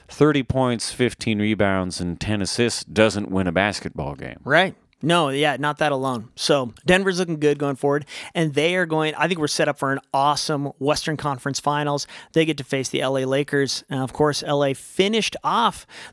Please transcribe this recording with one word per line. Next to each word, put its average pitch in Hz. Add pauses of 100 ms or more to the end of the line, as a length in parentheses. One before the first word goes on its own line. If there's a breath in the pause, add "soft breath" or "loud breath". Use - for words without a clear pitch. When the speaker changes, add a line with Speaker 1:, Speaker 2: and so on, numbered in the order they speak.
Speaker 1:
thirty 143
points, 123
fifteen 110
rebounds, 98
and 87
ten 104
assists 117
doesn't 104
win 95
a 85
basketball 98
game. -
Speaker 2:
Right. 160 (280)
No, 156
yeah, 139
not 147
that 151
alone. 131
So 135 (100)
Denver's 185
looking 170
good 147
going 143
forward, 143 (300 loud breath)
and 160
they 160
are 185
going, 156
I 160
think 175
we're 147
set 160
up 143
for 135
an 139 (120)
awesome 143 (120)
Western 147
Conference 139
Finals. 147 (280 loud breath)
They 160
get 156
to 135
face 135
the 139
L 135
A 131
Lakers. 139
And 135
of 131
course, 151
L 143
A 139
finished -
off 202 (260 loud breath)